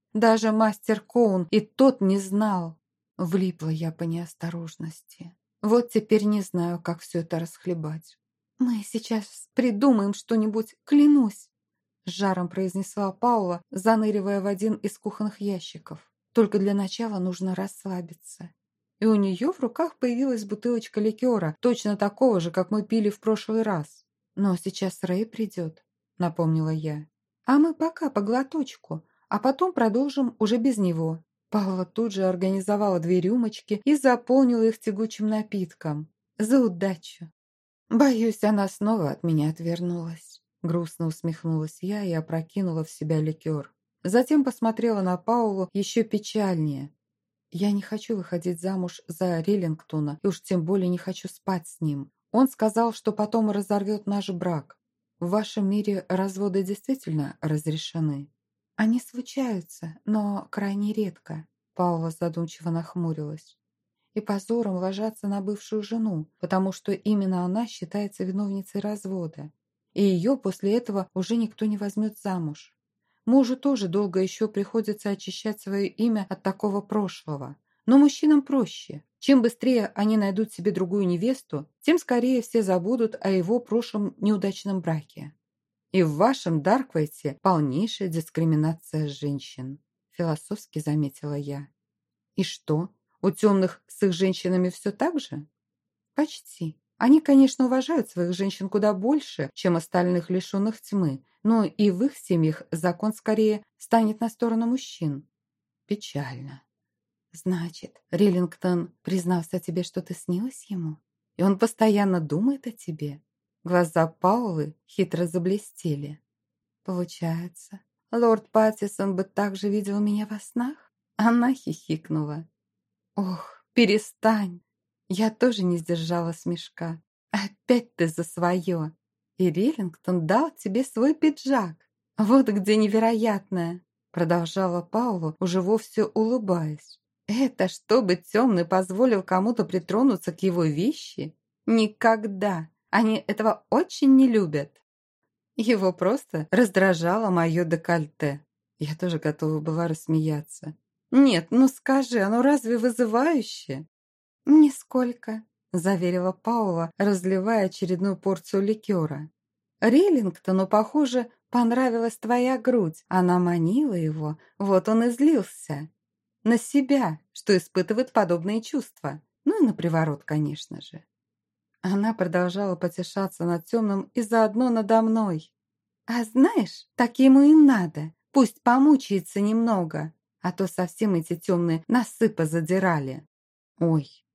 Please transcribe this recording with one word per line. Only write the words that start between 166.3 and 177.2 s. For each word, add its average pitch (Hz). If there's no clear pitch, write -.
На 226
себя, 254
что -
испытывает 185
подобные 190
чувства. 156
Ну 392
и -
на 214
приворот, 160
конечно 151
же». -
Она 202
продолжала 180
потешаться 180
над 170
Тёмным 208
и 240
заодно 220
надо 226
мной. 220
«А 233
знаешь, 262
так 240
ему 269